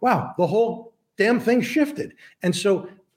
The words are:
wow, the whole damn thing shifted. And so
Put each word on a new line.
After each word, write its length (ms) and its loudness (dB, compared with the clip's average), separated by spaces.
wow, 360 0
the 100 2
whole 460 -2
damn 220 2
thing 220 2
shifted. 520 -2
And 140 0
so 340 0